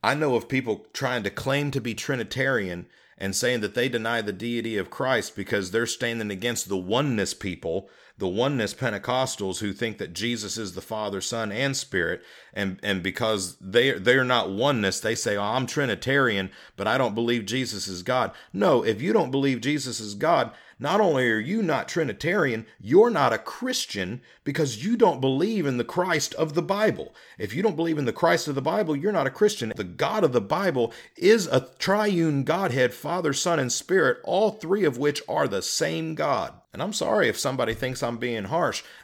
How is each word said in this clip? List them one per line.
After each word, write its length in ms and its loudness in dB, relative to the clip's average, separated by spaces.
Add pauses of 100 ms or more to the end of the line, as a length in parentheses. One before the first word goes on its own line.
I 140 2
know 180 2
of 140 0
people 440 -2
trying 300 -2
to 80 -2
claim 400 -2
to 100 -4
be 140 -6
Trinitarian 920 -2 (300)
and 200 -4
saying 240 0
that 160 -4
they 120 0
deny 320 -2
the 120 -4
deity 440 -4
of 140 -4
Christ 460 -2
because 340 -4
they're 160 0
standing 460 -4
against 360 -4
the 80 -2
oneness 580 0
people, 540 -6 (300)
the 80 -2
oneness 480 0
Pentecostals 840 -2
who 120 -4
think 260 -4
that 140 -8
Jesus 460 -6
is 160 -8
the 60 -8
Father, 400 -6
Son, 320 -6
and 240 -2
Spirit, 460 -2 (300)
and, 300 -4
and 180 0
because 600 -2
they, 320 4
they're 320 4
not 260 2
oneness, 480 2
they 160 0
say, 220 -2
"Oh, 60 -2
I'm 240 0
Trinitarian, 840 0 (260)
but 120 -2
I 100 2
don't 160 2
believe 320 0
Jesus 400 -4
is 160 -8
God." 300 0 (200)
No, 320 4
if 160 2
you 120 0
don't 180 2
believe 300 0
Jesus 400 -4
is 140 -10
God, 360 2 (280)
not 220 0
only 300 4
are 80 2
you 240 -2
not 260 0
Trinitarian, 800 0 (140)
you're 300 6
not 220 4
a 60 0
Christian 840 -4 (220)
because 420 -2
you 120 2
don't 240 4
believe 440 2
in 120 0
the 80 0
Christ 500 0
of 200 -2
the 80 2
Bible. 520 0 (240)
If 160 -6
you 80 -2
don't 140 2
believe 220 0
in 60 0
the 80 0
Christ 360 4
of 80 -2
the 60 -2
Bible, 340 0
you're 160 0
not 160 2
a 20 0
Christian. 460 2
The 80 -4
God 400 0
of 80 6
the 80 4
Bible 520 0 (240)
is 300 6
a 220 2 (100)
triune 640 2
Godhead, 500 2
Father, 400 -2
Son, 280 0
and 120 0
Spirit, 520 2
all 260 2
three 340 -2
of 140 2
which 300 0
are 180 0
the 160 -2
same 540 -2
God. 380 -2 (180)
And 100 -8
I'm 120 -6
sorry 340 2
if 100 0
somebody 360 0
thinks 280 -4
I'm 140 -4
being 280 -4
harsh, 380 -2 (220)